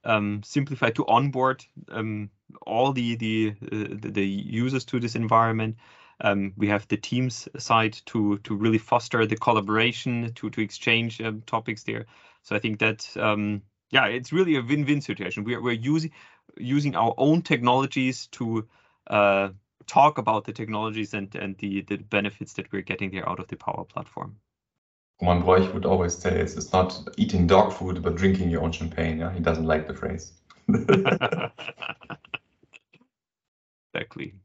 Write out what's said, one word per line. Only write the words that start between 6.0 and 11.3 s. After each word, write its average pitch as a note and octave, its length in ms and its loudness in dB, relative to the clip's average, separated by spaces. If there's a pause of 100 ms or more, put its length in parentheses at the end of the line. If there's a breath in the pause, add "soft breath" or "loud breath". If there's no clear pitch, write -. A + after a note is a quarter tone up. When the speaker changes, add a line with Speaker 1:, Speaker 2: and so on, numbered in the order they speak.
Speaker 1:
Um, G2 360 0
we G#2 120 2
have G#2 200 0
the G#2+ 100 0
Teams B2 580 -4
side A2+ 500 2
to, G#2 320 0
to G#2+ 160 -6
really A2 240 2
foster A#2 480 2
the A2 100 0
collaboration, A#2 960 0
to, A2 160 -6
to A2+ 100 -6
exchange, A2+ 640 0
um, A2 240 -6